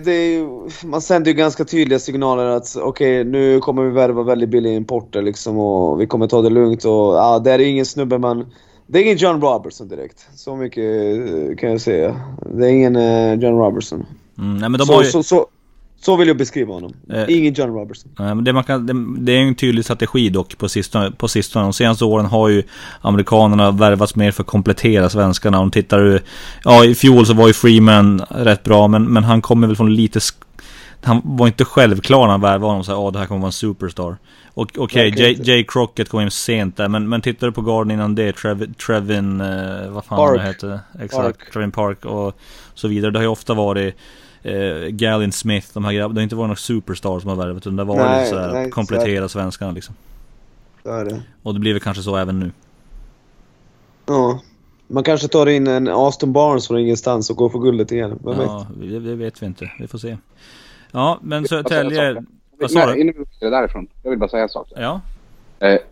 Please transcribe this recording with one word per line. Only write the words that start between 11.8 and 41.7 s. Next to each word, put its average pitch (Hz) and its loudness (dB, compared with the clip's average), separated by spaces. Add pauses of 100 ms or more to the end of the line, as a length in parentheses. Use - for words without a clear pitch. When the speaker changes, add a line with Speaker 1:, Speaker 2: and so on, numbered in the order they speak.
Speaker 1:
säga. 110 -2 (320)
Det 120 2
är 127 4
ingen, 127 4
eh, 113 2
John 117 2
Robertson. 104 -2 (320)
Speaker 2:
Mm, 101 -4
nej, 110 -2
men 127 0
de 139 2
Speaker 1:
Så, 147 6
Speaker 2:
har 143 8
ju 139 2
Speaker 1:
så, 160 0
så, - 2 (520)
så 190 2
vill 175 4
jag 151 2
beskriva 120 -4
honom. 87 -14 (200)
Speaker 2:
Eh, 110 -4 (120)
Speaker 1:
Ingen 151 2
John 127 -2
Robertson. 104 -14
Speaker 2:
nej, 101 -4
men 117 -2
det 127 2
man 131 2
kan, 131 -4
det, 127 -6
det 123 2
är 127 4
ju 135 2
en 131 0
tydlig 117 0
strategi 117 0
dock 92 -4
på 101 -6
sistone, 101 -2
på - -6
sistone. 104 -2
De 98 0
senaste 113 0
åren 107 2
har 110 2
ju 101 2 (380)
amerikanerna 104 4
värvats 101 2
mer 104 2
för - -8
att - -10
komplettera 101 2
svenskarna. 98 2
Om 95 2
tittar 101 2
du, 101 6 (440)
ja, 120 8
i 120 4
fjol 123 6
så 113 4
var 110 8
ju 110 8
Freeman 107 6
rätt 113 0
bra, 104 6
men, 107 4 (100)
men 110 4
han 113 4
kommer 117 4
väl 110 0
från 107 2
lite 110 2
sk-, - -6 (600)
han 117 2
var 127 2
inte 117 2
självklar 120 4
när 120 6
han 98 2
värvade 98 2
honom 101 -2
så 98 -8
här, 101 -4
"Ja, 98 -2
det 95 -8
här 98 -6
kommer 95 -6
vara 95 -4
en 92 -4
superstar." 92 -8 (380)
Och, 110 -6
okej, - 0
Speaker 1:
Verkligen 110 4
Speaker 2:
Jay, 123 0
Speaker 1:
inte. 127 0
Speaker 2:
Jay 120 4
Crockett 113 -4
kom 107 -2
in 101 -2
sent 104 -4
där, 104 -2
men, 104 -2
men 117 -2
tittar 123 -4
du 117 -4
på 117 -6
garden 110 -2
innan 104 -2
det, 107 0
Trev-, 104 -6
Trevin... 101 -4
Eh, 95 -8
vad 101 -12
fan 107 -6
Speaker 1:
Park. 143 2
Speaker 2:
det 98 -4
heter? 98 -10 (200)
Exakt, 120 -6
Speaker 1:
Park. - -20
Speaker 2:
Trevin 104 -6